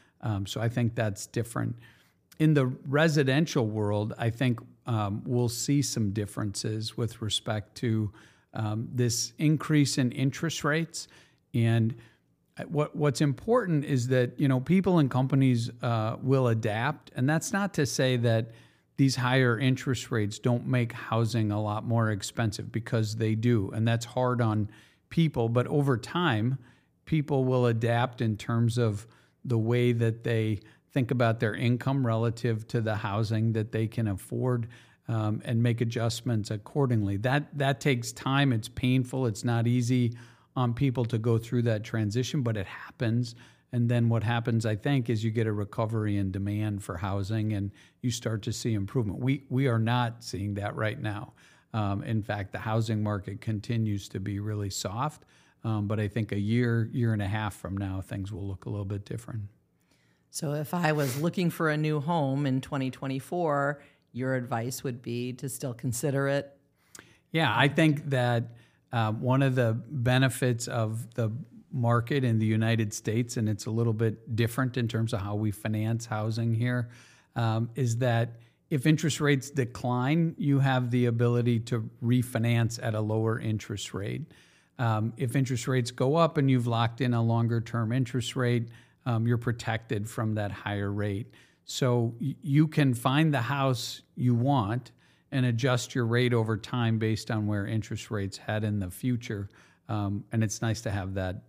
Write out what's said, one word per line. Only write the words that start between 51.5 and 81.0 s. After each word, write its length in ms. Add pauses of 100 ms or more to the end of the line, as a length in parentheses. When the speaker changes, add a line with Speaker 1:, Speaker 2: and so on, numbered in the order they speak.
Speaker 1:
Um, 320
in 180
fact, 300
the 60
housing 440
market 380
continues 720
to 100
be 200
really 300
soft. 540 (400)
Um, 240
but 100
I 80
think 260
a 60
year, 540
year 220
and 80
a 40
half 300
from 220
now, 240
things 280
will 160
look 200
a 20
little 160
bit 220
different. 360 (880)
Speaker 2:
So 220
if 220
I 180
was 280
looking 300
for 200
a 60
new 240
home 460
in 160
twenty 280
twenty-four, 920 (300)
your 220
advice 480
would 200
be 320
to 140
still 260
consider 540
it? 260 (800)
Speaker 1:
Yeah, 220
I 140
think 420
that, 420 (400)
uh, 200
one 300
of 120
the 240 (100)
benefits 800
of 460
the 160 (400)
market 540
in 140
the 80
United 480
States, 420
and 120
it's 180
a 40
little 220
bit 420
different 420
in 120
terms 240
of 80
how 140
we 160
finance 560
housing 480
here, 360 (460)
um, 380
is 240
that 380 (340)
if 160
interest 340
rates 300
decline, 880
you 220
have 300
the 160